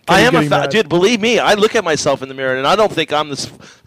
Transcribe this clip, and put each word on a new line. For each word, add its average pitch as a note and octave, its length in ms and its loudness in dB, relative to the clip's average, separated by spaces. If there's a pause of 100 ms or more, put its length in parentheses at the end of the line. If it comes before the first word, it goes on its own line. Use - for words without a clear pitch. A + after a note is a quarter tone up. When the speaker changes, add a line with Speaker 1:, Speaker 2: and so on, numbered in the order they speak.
Speaker 1:
I F3+ 120 4
Speaker 2:
He's A3+ 100 4
Speaker 1:
am - 60 0
a - 20 4
Speaker 2:
getting D3 120 0
Speaker 1:
fat D3 120 2
Speaker 2:
mad. C#3+ 80 -2
Speaker 1:
dude. G#3 180 0
Believe F#3 320 2
me, A3 200 0
I D3+ 160 2
look G#3 200 0
at A3 80 0
myself D3 380 -2
in C3+ 80 -12
the C3+ 40 -12
mirror, C3 220 -4
and C3 100 -4
I E3+ 120 2
don't G#3 140 2
think D3+ 200 -4
I'm D3+ 160 -2
this, C#3 240 -10 (360)